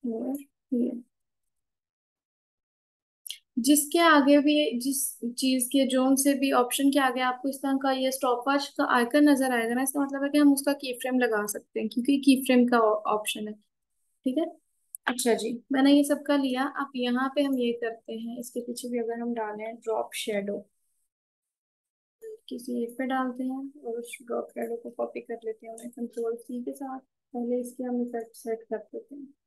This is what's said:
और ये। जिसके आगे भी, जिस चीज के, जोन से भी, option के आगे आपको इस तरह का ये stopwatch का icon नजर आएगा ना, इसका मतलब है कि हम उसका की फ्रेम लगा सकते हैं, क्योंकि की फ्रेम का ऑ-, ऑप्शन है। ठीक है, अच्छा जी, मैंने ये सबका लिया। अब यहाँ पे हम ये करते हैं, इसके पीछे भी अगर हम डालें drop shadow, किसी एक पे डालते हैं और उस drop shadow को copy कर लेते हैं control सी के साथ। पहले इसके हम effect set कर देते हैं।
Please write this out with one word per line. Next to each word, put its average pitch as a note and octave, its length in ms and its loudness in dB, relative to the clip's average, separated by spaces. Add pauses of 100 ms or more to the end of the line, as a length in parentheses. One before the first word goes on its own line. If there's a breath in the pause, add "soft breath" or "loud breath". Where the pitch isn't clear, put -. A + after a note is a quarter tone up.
और B3 320 -4 (360)
ये। B3 180 0 (2750 loud breath)
जिसके C#4+ 420 2
आगे D4 380 8
भी, D4 160 4 (260)
जिस C4+ 200 -2 (340)
चीज C4 320 0
के, C4+ 200 2
जोन C4 300 4
से C#4 180 4
भी, C#4 180 0
option C4 380 2
के C#4+ 100 2
आगे B3+ 220 0
आपको B3+ 260 -2
इस C4+ 80 -4
तरह C#4 260 -2
का C#4 100 2
ये C4 200 0
stopwatch C4+ 540 0 (120)
का C#4+ 60 2 (120)
icon D4 320 6
नजर C4 240 4
आएगा A#3 220 0
ना, B3 80 0
इसका C4+ 180 -4
मतलब C4+ 240 -2
है C#4+ 40 0
कि D4 100 2
हम D4 140 8
उसका C#4 220 0
की C#4+ 260 -8
फ्रेम B3+ 180 0
लगा A3 280 2
सकते A3 340 -8
हैं, A3 80 -2
क्योंकि B3 300 2
की C#4 260 6
फ्रेम B3 240 6
का A#3+ 120 4
ऑ-, G#3+ 220 2 (120)
ऑप्शन G#3+ 340 -6
है। G#3+ 60 -10 (720)
ठीक C4 120 -2
है, E4 80 0 (600)
अच्छा A#3+ 280 0
जी, A3 180 -4 (200)
मैंने C4+ 200 4
ये C#4+ 120 6
सबका C#4+ 320 0
लिया। C4+ 280 -2 (160)
अब C#4 160 -8
यहाँ B3 380 0
पे D4 80 2
हम C4+ 160 0
ये A#3+ 160 0
करते A3+ 400 -8
हैं, A#3 260 -10
इसके A#3+ 200 -10
पीछे A#3+ 280 -10
भी A#3+ 100 -2
अगर A#3 220 -4
हम A#3 140 -4
डालें G#3+ 420 -6
drop A3 400 -4
shadow, G3+ 420 -4 (1900)
किसी A#3+ 340 -8
एक A#3 160 -8
पे C4 80 -4
डालते B3+ 380 -4
हैं C4 140 -6 (260)
और A#3 140 -8
उस A#3+ 240 -12
drop A#3 280 -8
shadow A#3 260 -8
को A#3 160 -12
copy A#3+ 280 -8
कर A#3 240 -12
लेते A3 220 -10
हैं A#3 240 -14
control A#3 460 -8
सी A#3+ 280 -10
के C#4 80 -8
साथ। C4+ 260 -12
पहले B3 640 -6
इसके A#3+ 240 -10
हम B3 180 -2
effect A#3 340 -8
set A3+ 260 -8
कर G#3+ 160 -8
देते A#3 360 -14
हैं। C#4 140 -16 (180)